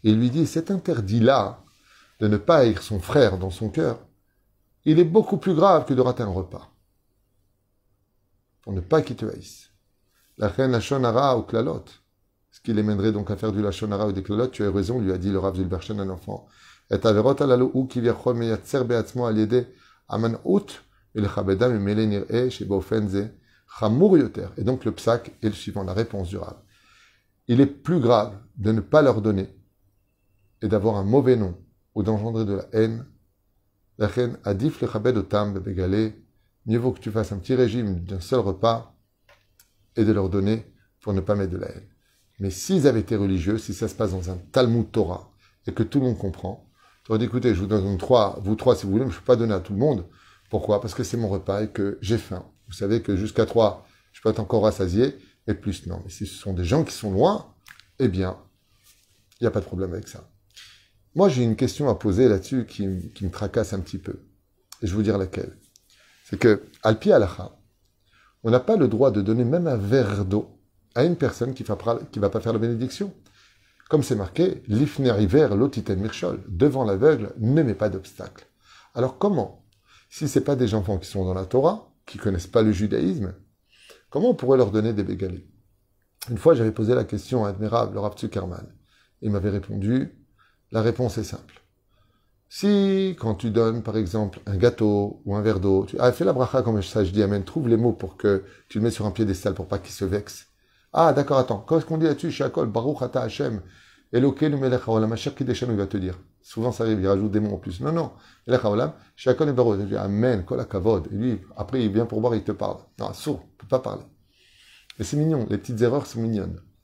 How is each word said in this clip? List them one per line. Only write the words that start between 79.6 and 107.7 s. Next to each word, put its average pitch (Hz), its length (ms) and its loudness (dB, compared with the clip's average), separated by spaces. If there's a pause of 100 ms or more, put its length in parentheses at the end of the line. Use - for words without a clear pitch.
si - 180 -8
c'est 135 140 2
pas 143 160 0
des 113 180 2
enfants 98 240 -2
qui - 100 -10
sont 95 160 -4
dans 92 100 -2
la 95 100 -6
Torah, 147 480 0 (140)
qui - 120 -18
connaissent 95 280 -4
pas 113 160 2
le 107 100 4
judaïsme, 104 640 -2 (720)
comment 208 220 0
on 202 40 2
pourrait 131 240 4
leur 110 120 4
donner 107 220 0
des 101 120 -2
bégalés ? 92 420 -6 (840)
Une 113 80 -4
fois, 165 160 8
j'avais 110 180 2
posé 110 220 2
la 123 100 2
question 107 400 -2
à 101 60 -2
Admirable, 104 440 -2
le 104 60 -4
Rav 104 180 -6
Zuckerman. 92 480 -8 (560)
Il 107 80 -2
m'avait 101 200 0
répondu, 104 680 -2 (540)
la 110 100 0
réponse 117 360 0
est 101 60 -4
simple. - 380 -14 (840)
Si, 190 720 2
quand 110 160 -2
tu 117 140 -4
donnes, 113 340 2
par 107 120 -4
exemple, 104 500 -2
un 101 100 -2
gâteau 104 680 2
ou 98 120 -4
un 107 40 -2
verre 101 200 0
d'eau, 95 260 4
tu, - 140 -10
ah, 123 100 6
fais 165 140 -4
la 185 80 2
bracha 127 300 0
comme 107 200 0
ça, 104 220 0
je 87 80 -2
dis 104 100 2
amen, 98 220 0
trouve 139 240 -4
les 113 80 6
mots 113 160 2
pour - 240 -10
que 98 260 0 (260)
tu - 100 -6
le 107 60 0
mets 117 60 2
sur 107 160 -6
un 98 60 -2
piédestal 98 420 -2
pour 92 140 -10
pas 101 100 -4
qu'il - 160 -14
se 98 100 -6
vexe. 101 440 -6 (440)
Ah, 160 200 4
d'accord, 139 260 0
attends, 117 300 -2
qu'est-ce 160 180 0
qu'on 160 120 -4
dit 160 80 2
là-dessus ? 147 260 -2
Shakol, 127 360 -4
Baruch 120 340 -4
Ata 123 200 -4
Hashem, 117 400 -6 (500)
Elokeinu 139 440 2
Melech 127 320 0
Haolam, 110 240 2
Asher 117 200 -6
Kiddushanu, 123 420 -2
il 101 40 0
va 98 80 0
te 104 100 -6
dire. 92 220 -6 (240)
Souvent, 113 300 -4
ça 117 100 -4
arrive, 110 180 0
il 95 60 0
rajoute 98 240 2
des 104 80 0
mots 104 160 -2
en 92 40 -8
plus. 92 220 -10